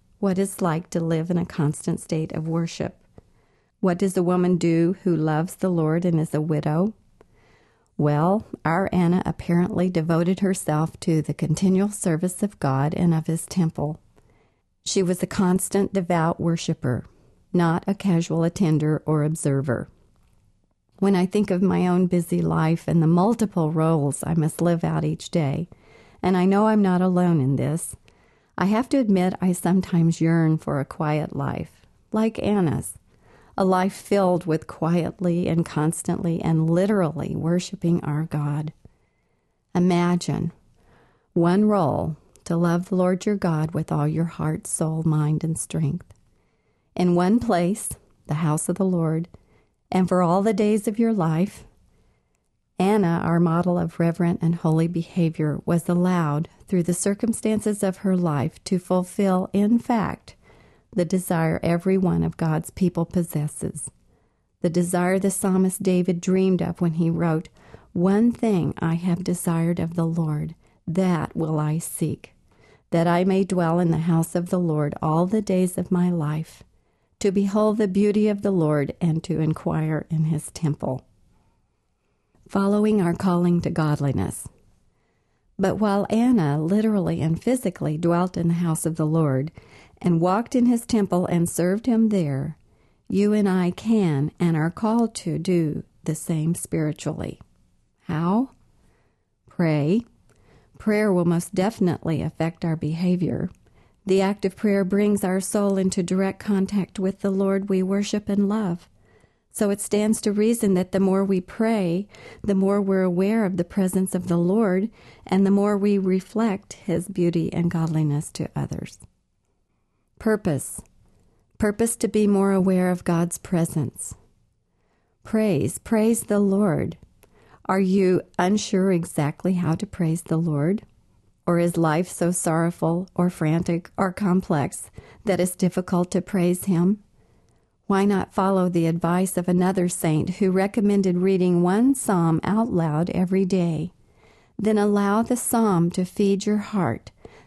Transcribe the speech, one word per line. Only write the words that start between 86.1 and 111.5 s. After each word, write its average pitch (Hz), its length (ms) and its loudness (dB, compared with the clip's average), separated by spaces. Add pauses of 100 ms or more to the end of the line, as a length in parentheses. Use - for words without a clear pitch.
Anna 208 500 2
literally 185 600 0
and 165 200 0
physically 180 560 -2
dwelt 175 400 0
in 170 100 0
the 170 80 2
house 170 300 -2
of 160 100 -4
the 156 120 0
Lord 151 440 0 (480)
and 170 200 2
walked 190 340 0
in 240 120 2
his 240 200 2
temple 190 400 0
and 170 220 0
served 180 380 -2
him 226 240 2
there, 151 480 -2 (500)
you 202 260 2
and 208 140 2
I 180 240 2
can 180 680 0
and 165 180 2
are 156 120 0
called 226 460 -2
to 156 240 -6
do 170 440 0 (200)
the 156 100 -4
same 160 400 -2
spiritually. - 880 -6 (600)
How? 180 500 -2 (960)
Pray. 160 580 0 (720)
Prayer 214 360 0
will 180 120 2
most 170 300 -2
definitely 180 640 -2
affect 160 440 -6
our 160 100 -2
behavior. 175 720 -2 (560)
The 190 160 2
act 202 220 -2
of 185 140 -4
prayer 196 260 0
brings 202 400 0
our 185 160 0
soul 202 380 0
into 190 260 0
direct 190 360 -2
contact 196 600 -2
with 190 220 -4
the 202 100 0
Lord 196 380 0
we 185 120 2
worship 202 460 -2
and 202 220 0
love. 202 400 -4 (640)
So 208 140 0
it 202 100 -2
stands 214 420 0
to 208 120 0
reason 214 400 2
that 185 200 0
the 190 60 0
more 190 240 2
we 196 160 0
pray, 202 680 -2 (360)